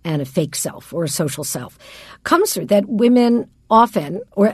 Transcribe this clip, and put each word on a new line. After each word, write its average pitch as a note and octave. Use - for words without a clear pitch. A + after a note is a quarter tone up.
and D#3
a C3+
fake D3
self -
or E3+
a D3+
social D3+
self, -
comes -
through, E3
that G3+
women A#3+
often, A3
or, G#3